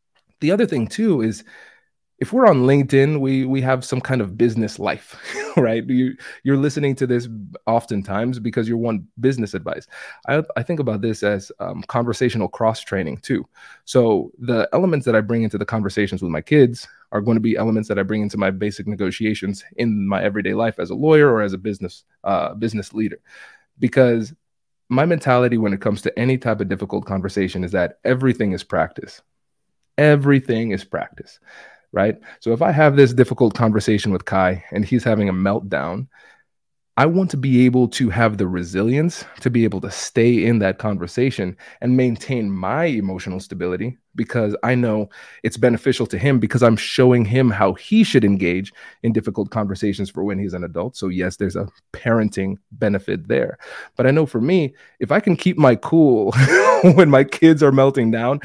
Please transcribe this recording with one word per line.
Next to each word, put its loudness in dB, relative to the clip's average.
The 0
other 2
thing, -2
too, 0
is -4
if -6
we're 4
on 6
LinkedIn, 2
we, -2
we -2
have -2
some -6
kind -4
of -6
business -2
life, -8
<laughs> -8
right? 0
You, 0
you're 2
listening 0
to -2
this -2
oftentimes -4
because -4
you -2
want -4
business -2
advice. -10
I, -2
I -4
think -4
about -4
this -4
as, -4
um, -10
conversational -2
cross-training, -4
too. -6
So 2
the 0
elements 0
that 2
I 4
bring -2
into -4
the -4
conversations -4
with -6
my -4
kids 4
are -2
gonna 0
be 0
elements -2
that -2
I 0
bring -4
into -6
my 2
basic -6
negotiations -4
in -2
my -2
everyday -4
life -2
as -6
a -6
lawyer 4
or 2
as -2
a -8
business, -10
uh, -2
business -6
leader. -6
Because 2
my 0
mentality 2
when 0
it -6
comes -4
to -4
any 0
type -4
of -4
difficult -6
conversation -4
is -8
that -2
everything 0
is -6
practice. -6
Everything 2
is -6
practice, -12
right? 0
So -2
if 0
I 2
have 4
this 8
difficult 2
conversation 0
with -4
Kai 0
and -2
he's -2
having 0
a -2
meltdown, -4
I 4
want 0
to -4
be 4
able 4
to -2
have 0
the -2
resilience -2
to -4
be 2
able -2
to -10
stay 0
in 2
that 0
conversation -4
and 0
maintain -2
my -4
emotional -4
stability, -8
because -2
I 0
know 0
it's -6
beneficial 0
to -6
him, 2
because 2
I'm 6
showing 2
him 2
how 2
he 2
should 4
engage 0
in 0
difficult -4
conversations -4
for -8
when -4
he's -6
an -8
adult. -8
So -8
yes, -4
there's -4
a -4
parenting -2
benefit -4
there. -2
But 0
I 4
know 2
for -4
me, 0
if -6
I 2
can 2
keep -2
my 6
cool 2
<laughs> 4
when 8
my 6
kids 4
are 6
melting 4
down -2